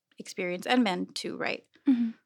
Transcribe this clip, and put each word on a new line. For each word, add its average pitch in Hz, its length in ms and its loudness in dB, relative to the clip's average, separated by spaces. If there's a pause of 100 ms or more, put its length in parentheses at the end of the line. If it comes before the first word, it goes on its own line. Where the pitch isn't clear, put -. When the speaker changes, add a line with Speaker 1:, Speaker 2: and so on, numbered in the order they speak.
(180)
Speaker 1:
experience, 180 480 -6
and 254 160 4
men 190 320 0
too, - 220 -8
right? - 280 -4 (240)
Speaker 2:
Mm-hmm. 233 220 4 (160)